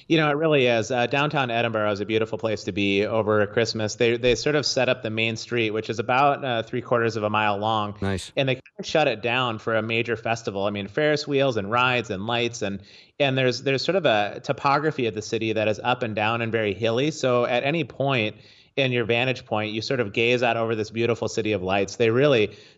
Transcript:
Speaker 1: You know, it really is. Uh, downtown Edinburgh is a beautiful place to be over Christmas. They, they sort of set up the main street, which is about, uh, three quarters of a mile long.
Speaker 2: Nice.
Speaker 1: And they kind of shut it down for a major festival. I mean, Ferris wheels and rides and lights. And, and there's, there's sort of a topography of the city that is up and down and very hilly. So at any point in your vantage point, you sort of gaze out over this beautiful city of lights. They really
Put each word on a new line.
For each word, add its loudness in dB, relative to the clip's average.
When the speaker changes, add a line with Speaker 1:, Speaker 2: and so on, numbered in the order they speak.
Speaker 1:
You 4
know, 4
it 2
really 4
is. 4
Uh, 2
downtown 0
Edinburgh 2
is -4
a -4
beautiful 0
place -2
to -4
be 2
over 2
Christmas. -2
They, 2
they 4
sort 0
of 0
set 0
up 0
the -6
main -2
street, -2
which -4
is -4
about, 2
uh, -2
three -6
quarters 0
of -4
a 2
mile 0
long. -2
Speaker 2:
Nice. -4
Speaker 1:
And 0
they 0
kind -12
of -10
shut 2
it -4
down 0
for -2
a 0
major -2
festival. -4
I 0
mean, -6
Ferris 0
wheels 2
and -4
rides 2
and -6
lights. -2
And, -6
and 2
there's, 0
there's 0
sort 0
of 0
a 0
topography 0
of -4
the -6
city -2
that 0
is -2
up -2
and -4
down 0
and -4
very 0
hilly. 0
So 0
at 0
any -2
point -2
in 2
your 0
vantage 0
point, -4
you -6
sort -2
of -4
gaze 2
out 2
over -2
this -4
beautiful -2
city -2
of -2
lights. -2
They 4
really 2